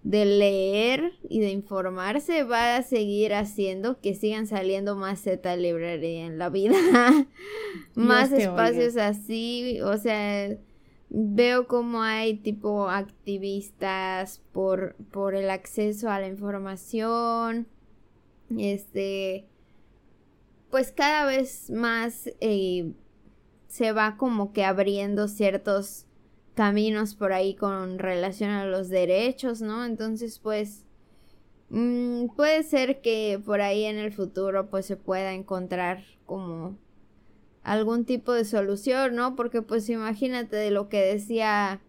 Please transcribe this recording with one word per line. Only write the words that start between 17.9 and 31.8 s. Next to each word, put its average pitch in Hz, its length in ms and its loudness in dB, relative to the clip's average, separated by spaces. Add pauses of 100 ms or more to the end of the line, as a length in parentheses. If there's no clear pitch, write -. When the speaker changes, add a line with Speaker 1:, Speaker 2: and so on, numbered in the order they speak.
Speaker 1:
Este, 196 880 -4 (1200)
pues, 262 220 0
cada 302 340 2
vez 269 460 -2
más, 233 580 -2 (120)
eh, 190 500 0 (720)
se 220 260 -2
va 214 260 2
como 208 360 0
que 208 120 0
abriendo 202 640 2
ciertos 202 800 0 (480)
caminos 214 600 2
por 196 180 0
ahí 190 200 0
con 190 460 -4
relación 190 500 -2
a 202 160 -2
los 190 220 -2
derechos, 220 720 2
¿no? 220 220 -4
Entonces, 220 560 -6
pues, 214 460 -4 (800)
mm, 240 600 0